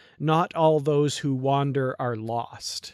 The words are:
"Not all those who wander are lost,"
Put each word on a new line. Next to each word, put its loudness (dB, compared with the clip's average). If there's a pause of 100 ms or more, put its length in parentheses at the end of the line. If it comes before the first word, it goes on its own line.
(200)
"Not 0
all 6
those 2
who -2
wander 0
are -4
lost," -8